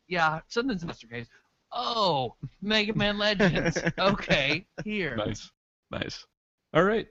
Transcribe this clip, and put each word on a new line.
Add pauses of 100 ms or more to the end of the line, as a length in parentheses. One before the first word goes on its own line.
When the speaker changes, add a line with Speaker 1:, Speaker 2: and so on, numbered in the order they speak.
Speaker 1:
"Yeah,
something's
in
the
Blockbuster
case." (440)
"Oh, (260)
Mega
Man
Legends. (100)
Speaker 2:
<laughs>
Speaker 1:
Okay, (180)
here."
Speaker 3:
Nice. (400)
Nice. (500)
All
right.